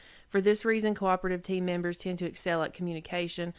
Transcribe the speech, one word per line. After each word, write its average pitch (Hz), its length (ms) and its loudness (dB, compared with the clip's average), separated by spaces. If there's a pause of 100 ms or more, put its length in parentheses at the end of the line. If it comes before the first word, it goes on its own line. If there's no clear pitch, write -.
(280)
For 196 120 2
this 208 240 4
reason, 214 320 2
cooperative 185 480 0
team 185 200 0
members 175 320 0
tend 180 220 -4
to 175 80 -2
excel 165 380 0
at - 100 -4
communication. 175 840 -4